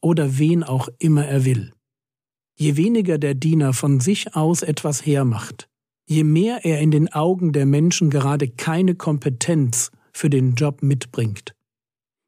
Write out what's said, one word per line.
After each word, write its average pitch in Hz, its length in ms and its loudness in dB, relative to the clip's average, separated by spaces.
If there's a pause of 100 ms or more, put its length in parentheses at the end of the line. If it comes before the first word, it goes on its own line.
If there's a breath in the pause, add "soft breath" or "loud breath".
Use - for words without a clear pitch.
oder 156 360 0
wen 160 260 2
auch 131 260 -4 (100)
immer 151 260 2
er 139 200 0
will. 120 280 -2 (840)
Je 147 180 0
weniger 180 420 0
der 143 180 -2
Diener 147 380 2
von 139 280 0
sich 190 340 -2
aus 160 280 0
etwas 147 420 -4
hermacht, 135 640 -2 (360)
je 156 200 0
mehr 196 400 0
er 156 160 0
in 156 100 4
den 151 220 2
Augen 170 400 0
der 139 120 0
Menschen 156 440 2
gerade 139 400 0
keine 175 460 0
Kompetenz 147 960 -2 (200 soft breath)
für - 180 -2
den 131 260 2
Job 143 280 -2
mitbringt, 120 720 -4 (720)